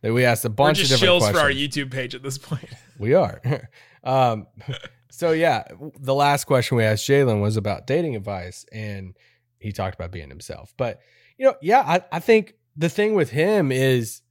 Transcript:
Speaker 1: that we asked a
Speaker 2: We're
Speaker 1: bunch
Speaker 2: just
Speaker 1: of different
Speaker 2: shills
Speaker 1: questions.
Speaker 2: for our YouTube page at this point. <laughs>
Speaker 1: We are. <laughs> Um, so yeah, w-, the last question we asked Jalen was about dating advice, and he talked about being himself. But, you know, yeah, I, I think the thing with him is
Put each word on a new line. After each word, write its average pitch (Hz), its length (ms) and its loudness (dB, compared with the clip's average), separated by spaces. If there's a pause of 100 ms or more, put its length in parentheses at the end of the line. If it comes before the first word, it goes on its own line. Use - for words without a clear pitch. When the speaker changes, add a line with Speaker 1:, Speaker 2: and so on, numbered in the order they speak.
Speaker 1:
that 110 120 -2
we 123 120 2
asked 117 180 2
a 120 60 -2
Speaker 2:
We're 107 60 -8
Speaker 1:
bunch 151 240 4
Speaker 2:
just 135 120 2
Speaker 1:
of 131 80 4
different 180 140 4
Speaker 2:
shills 175 60 4 (120)
Speaker 1:
questions. 170 80 2
Speaker 2:
for 147 60 4
our 143 60 2
YouTube 139 400 -6
page 127 240 -8
at 123 80 -16
this 135 140 -8
point. - 320 -12
<laughs> - 300 -20
Speaker 1:
We 113 140 0
are. 160 320 2
<laughs> 127 240 -4 (340)
Um, 127 440 0 (640)
so 170 200 -2
yeah, 160 380 2
w-, 147 300 -18
the 135 160 -2
last 143 300 2
question 127 320 0
we 113 60 2
asked 107 240 0
Jalen 135 320 4
was 104 160 0
about 101 300 -4
dating 151 300 -2
advice, 98 560 -10
and 101 440 -12 (440)
he 104 120 -10
talked 95 220 -6
about 87 180 -12
being 82 180 -16
himself. - 460 -18
But, 117 260 -6 (360)
you 262 80 -2
know, 262 160 4
yeah, 208 240 4
I, 170 160 0 (100)
I 165 80 -6
think 220 360 2 (200)
the 156 140 -2
thing 214 240 0
with 175 160 2
him 170 420 0
is 127 600 0